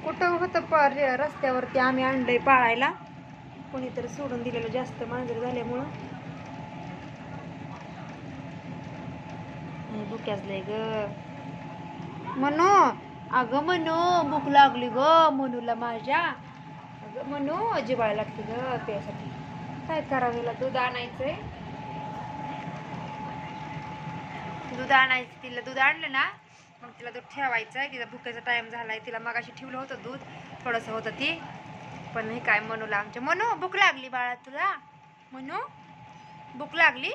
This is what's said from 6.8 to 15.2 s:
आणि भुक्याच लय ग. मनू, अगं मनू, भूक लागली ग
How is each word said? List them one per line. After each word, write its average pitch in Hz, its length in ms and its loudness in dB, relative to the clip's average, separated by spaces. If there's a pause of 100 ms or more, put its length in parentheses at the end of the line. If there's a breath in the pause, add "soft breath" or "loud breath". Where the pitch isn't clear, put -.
आणि 214 120 -4
भुक्याच 208 420 -4
लय 196 220 -6
ग. 208 40 -6 (1700)
मनू, 311 520 8 (420)
अगं 254 320 2
मनू, 330 680 4
भूक 277 180 0
लागली 269 420 10
ग 226 80 0 (360)